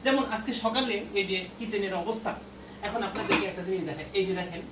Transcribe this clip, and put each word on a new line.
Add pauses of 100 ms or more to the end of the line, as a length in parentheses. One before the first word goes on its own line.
যেমন
আজকে
সকালে (100)
এই
যে (120)
কিচেনের
অবস্থা, (480)
এখন
আপনাদেরকে
একটা
জিনিস
দেখাই। (100)
এই
যে
দেখেন (120)